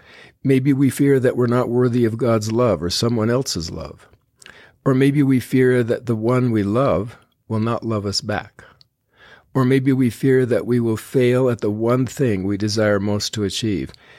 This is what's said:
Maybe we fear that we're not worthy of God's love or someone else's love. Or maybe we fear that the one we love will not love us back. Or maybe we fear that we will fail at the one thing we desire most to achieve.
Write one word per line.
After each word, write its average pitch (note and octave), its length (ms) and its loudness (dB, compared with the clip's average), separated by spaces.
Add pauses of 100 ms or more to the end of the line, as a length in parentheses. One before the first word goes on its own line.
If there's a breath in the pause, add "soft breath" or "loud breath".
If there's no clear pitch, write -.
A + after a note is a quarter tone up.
(420 loud breath)
Maybe C3 320 2
we C3+ 160 2
fear C#3 300 2
that B2 180 0
we're B2 80 2
not A#2+ 240 0
worthy A#2+ 340 2
of A2+ 140 -2
God's A2+ 340 0
love A2 300 2
or F2 80 -4
someone A2+ 400 -2
else's A#2+ 400 -4
love. - 360 -14 (800 loud breath)
Or C3 80 2
maybe C#3 300 2
we C3 180 2
fear B2+ 420 2
that A#2 220 -2
the A#2 120 -2
one B2 340 0
we A2 120 0
love G#2 540 0 (320)
will A2 120 -2
not A2+ 260 -4
love A2 180 -4
us G2 160 -4
back. - 440 -8 (880 soft breath)
Or C3 100 2
maybe C3 280 2
we C3 180 2
fear C3 360 2
that A2+ 200 0
we A#2+ 140 0
will A2+ 160 0
fail B2 520 0
at A#2 120 -2
the G#2+ 100 -2
one A#2 360 0
thing A2 360 -2
we G2+ 140 -2
desire G#2 420 0
most G#2 360 -2
to G#2+ 100 -4
achieve. F#2+ 480 -4 (260 loud breath)